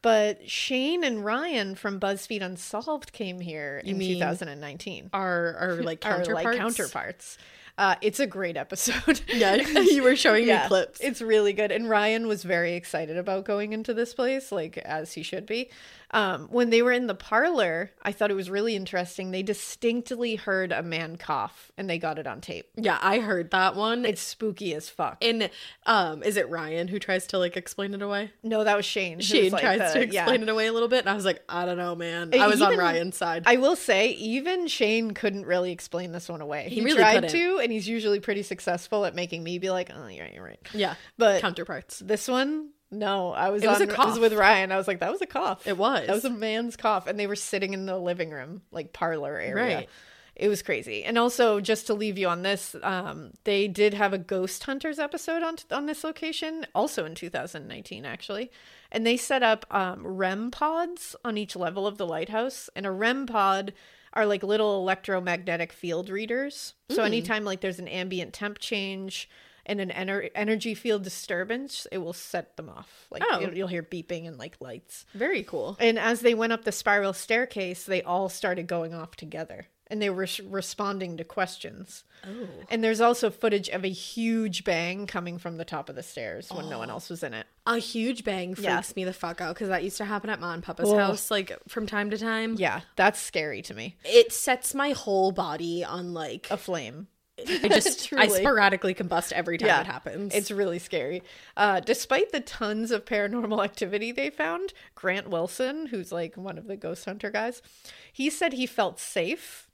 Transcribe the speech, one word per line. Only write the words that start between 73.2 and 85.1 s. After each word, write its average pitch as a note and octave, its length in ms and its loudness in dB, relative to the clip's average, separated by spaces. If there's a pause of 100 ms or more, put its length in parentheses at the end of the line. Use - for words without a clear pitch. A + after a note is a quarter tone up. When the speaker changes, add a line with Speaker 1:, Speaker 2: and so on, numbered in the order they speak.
Speaker 2:
Oh. G#3+ 120 2
Speaker 1:
you'll, - 140 -6
you'll F#3+ 140 -4
hear F3 140 -4
beeping E3+ 460 -8
and, D3 100 -16
like, C3 220 -14
lights. - 520 -16
Speaker 2:
Very B3+ 300 -2
cool. E3 380 -6
Speaker 1:
And A3+ 180 4
as A3+ 220 0
they A#3 140 6
went A3+ 180 0
up A3+ 120 -4
the G#3 80 0
spiral G3+ 400 2
staircase, G3+ 720 -2
they F#3+ 180 0
all F#3 260 0
started F3+ 400 -4
going E3+ 260 -4
off E3 220 -12
together. D#3 500 -12 (220)
And G#3+ 140 -4
they G3+ 80 0
were F#3 120 -2
res-, F#3 180 -4
responding G3 760 -6
to E3 80 -10
questions. - 800 -8 (220)
Speaker 2:
Oh. G#3+ 240 -12 (220)
Speaker 1:
And A3+ 120 0
there's A3 180 4
also A#3 300 6
footage G#3 380 0
of F#3+ 160 -4
a F#3+ 40 0
huge A3 760 -2
bang F#3 420 -2
coming F3 320 -6